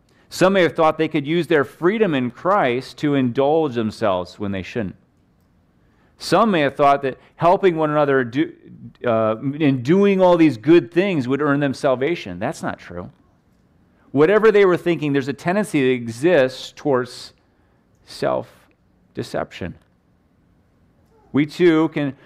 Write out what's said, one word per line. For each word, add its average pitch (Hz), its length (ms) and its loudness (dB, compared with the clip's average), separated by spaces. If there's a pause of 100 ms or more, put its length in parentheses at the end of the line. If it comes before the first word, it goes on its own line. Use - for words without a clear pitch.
(300)
Some 190 240 2
may 190 80 4
have 156 120 2
thought 156 220 2
they 160 120 -2
could 147 180 -4
use 165 200 -2
their 147 180 2
freedom 196 500 -2
in 123 160 -2
Christ 147 680 -2
to 147 160 -2
indulge 135 600 0
themselves 104 640 -4
when 101 140 -6
they 95 100 -6
shouldn't. 95 340 -10 (1200)
Some 208 340 0
may 175 100 0
have 139 160 0
thought 139 260 2
that 131 160 -6 (180)
helping 185 400 2
one 156 140 -2
another 143 340 2
do, 127 280 -4 (520)
uh, 113 340 0
and 139 440 -2
doing 190 400 2
all 175 160 6
these 151 180 4
good 156 340 4
things 170 380 -2
would 139 140 -2
earn 143 180 0
them 139 140 -2
salvation. 131 640 -2
That's 131 240 -8
not 123 160 -10
true. 90 320 -14 (1000)
Whatever 196 400 4
they 202 120 6
were 180 120 4
thinking, 151 360 -2
there's 139 160 -2
a 139 40 -6
tendency 185 500 -2
that 127 80 2
exists 127 840 0
towards 123 560 -4 (720)
self-deception. - 1700 -10 (1600)
We 147 140 0
too 160 420 2
can 147 260 -6 (120)